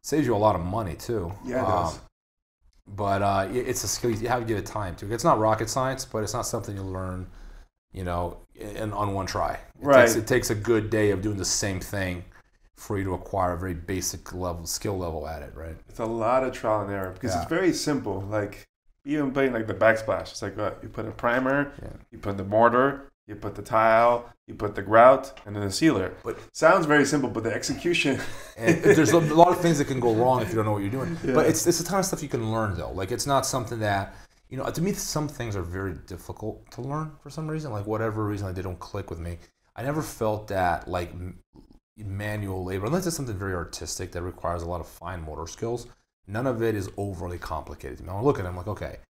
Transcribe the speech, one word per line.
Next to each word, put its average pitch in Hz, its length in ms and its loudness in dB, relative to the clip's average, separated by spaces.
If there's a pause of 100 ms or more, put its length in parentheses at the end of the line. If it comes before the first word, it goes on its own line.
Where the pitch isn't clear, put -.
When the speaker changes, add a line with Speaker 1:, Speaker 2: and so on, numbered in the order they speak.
Speaker 1:
Saves 147 260 0
you 117 80 4
a - 20 2
lot 104 180 4
of 87 60 -2
money, 92 340 -4
too. 95 380 -4 (100)
Speaker 2:
Yeah, 127 200 -2
it - 20 -2
does. 90 300 0
Speaker 1:
Um, - 60 -16 (880)
but, 98 340 -2
uh, 98 300 2
it, 123 160 -2
it's 123 160 -4
a 107 40 -4
skill - 240 0
you 110 160 -2
have 123 140 0
to 117 40 -6
give 110 120 -2
it 95 100 -4
time 95 300 -6
to. 101 140 -10
It's 117 120 -4
not 147 160 4
rocket 110 300 2
science, 131 360 -2
but 110 180 -4
it's 101 100 -4
not 117 120 -4
something 107 300 -6
you 98 80 -8
learn, 92 440 -8 (640)
you 92 120 -8
know, 87 340 -2 (180)
in, 104 380 -8
on 101 200 -2
one 95 120 -2
try. 92 280 -2
It - 320 -14
Speaker 2:
Right. 135 160 10
Speaker 1:
takes, 113 140 8
it 113 120 0
takes 123 220 2
a 117 60 2
good 107 340 2
day 107 220 4
of 95 100 0
doing 104 160 -2
the 92 80 -4
same 95 340 -2
thing 90 440 -4 (520)
for - 220 -6
you 98 80 -2
to 95 80 -2
acquire 90 400 -2
a 87 40 -4
very 90 160 -6
basic 87 600 -6
level, 87 320 -6
skill 98 320 -4
level 80 300 -6
at 78 140 -10
it, - 140 -14
right? 80 200 -12 (140)
Speaker 2:
It's - 100 -14
a 117 60 -4
lot 117 380 2
of 127 100 -2
trial 110 280 0
and 98 100 -4
error 95 200 -4
because 101 220 -4
it's 85 100 0
Speaker 1:
Yeah. - 60 -8
Speaker 2:
very 170 240 2
simple. 110 480 -2
Like, 104 460 -4 (380)
even 143 260 0
putting, 135 220 2
like, 110 140 -2
the 107 60 -4
backsplash, 101 580 0
it's - 100 -12
like, 98 160 -8
what? 104 240 -4
You 101 80 -14
put 107 160 -8
a 110 60 -8
primer, 131 600 0 (100)
Speaker 1:
Yeah. - 80 -12 (220)
Speaker 2:
you 117 60 -18
put 101 200 -4
the 98 60 -4
mortar, 117 680 4 (180)
you 104 80 -10
put 104 200 -10
the 104 60 -10
tile, 113 680 4 (180)
you 113 60 -14
put 104 220 -4
the 104 60 -4
grout, 117 640 8
and 104 100 -10
then 104 80 -2
the 98 80 -2
sealer. 98 420 2 (100)
Speaker 1:
But - 140 -8 (160)
Speaker 2:
Sounds 170 320 6
very 147 200 6
simple, 135 240 0
but 110 140 -4
the 127 100 0
execution 139 680 0 (200)
<laughs> - 180 -16
Speaker 1:
And 165 240 4
there's 160 300 8
a 170 80 8
lot 160 300 8
of 175 100 2
things 170 200 4
that 143 60 2
can 131 140 -2
go 120 140 4
wrong 123 280 4
if 107 80 -2
you 117 60 -4
don't 110 100 2
know 107 60 0
what 104 100 0
you're 101 80 -2
doing. 160 340 -4
Speaker 2:
Yeah. 120 100 0
Speaker 1:
But 127 140 6
it's, 165 200 2
it's 170 120 2
a 165 40 -4
ton 190 160 0
of 180 60 0
stuff - 180 -4
you 139 60 -8
can 113 220 -2
learn, 110 240 0
though. 71 160 -6
Like, 95 200 -4
it's 120 160 -4
not 135 180 2
something 120 340 -4
that, 98 360 -2 (340)
you - 80 -10
know, 131 120 -4
to 156 120 -4
me, 196 120 0
some 151 340 -4
things 117 280 -6
are 95 80 -4
very 92 300 -6
difficult - 800 -12
to - 100 -12
learn 151 300 -6 (100)
for 143 80 -18
some 156 180 -8
reason. 156 240 -6
Like, 104 140 -6
whatever 107 400 -2
reason, 101 220 -2
like, 92 80 -6
they 92 60 -4
don't 90 180 -8
click - 300 -10
with 87 100 -8
me. 87 180 -8 (380)
I 110 80 -10
never 147 180 -2
felt 107 480 -4
that, 90 380 0
like, 87 240 -4
m-, 90 280 -12 (580)
manual 101 680 -6
labor, 95 220 -4
unless 180 200 0
it's 165 100 -2
something 123 200 -6
very 95 180 -4
artistic 87 580 -8
that 87 100 -6
requires 87 420 -4
a 82 60 -6
lot 87 100 -4
of 85 80 -10
fine 87 360 -12
motor 78 240 -10
skills, 117 400 -8 (400)
none 113 200 -4
of 117 140 -2
it 113 140 2
is 98 220 -4
overly 90 400 -6
complicated 71 600 -10
to - 60 -16
me. 80 60 -12
I 98 120 -6
look 135 180 2
at 95 60 -4
it, - 20 -6
I'm 90 80 -6
like, 90 120 -8
"Okay." 87 300 -8 (180)